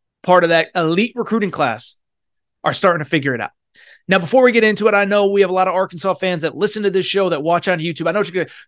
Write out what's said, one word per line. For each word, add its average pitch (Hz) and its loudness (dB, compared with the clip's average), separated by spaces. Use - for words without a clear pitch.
part 180 6
of 170 2
that 160 2
elite 180 0
recruiting 214 -4
class, 117 -4
are 147 -2
starting 170 0
to - -12
figure 135 -2
it 113 -10
out. - -8
Now, 190 2
before 220 2
we 247 6
get 226 4
into 214 0
it, 208 2
I 202 2
know 202 0
we 196 2
have 180 2
a 185 -2
lot 185 2
of 175 -2
Arkansas 185 -2
fans 180 -4
that 156 -4
listen 208 -4
to 196 0
this 185 -2
show, 190 0
that 151 -2
watch 170 0
on 180 0
YouTube. 160 -6
I 170 0
know 208 -2
what 170 -4
you're 175 -4
gonna, - -12